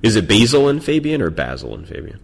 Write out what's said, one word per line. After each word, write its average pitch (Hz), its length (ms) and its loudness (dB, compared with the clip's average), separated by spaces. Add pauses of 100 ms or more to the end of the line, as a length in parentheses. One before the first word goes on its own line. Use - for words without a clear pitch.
Is 110 120 4
it 101 120 2
Basil 120 400 4
and 143 160 0
Fabian 151 380 -2
or 87 80 -2
Basil 65 460 -8
and - 120 -16
Fabian? - 360 -14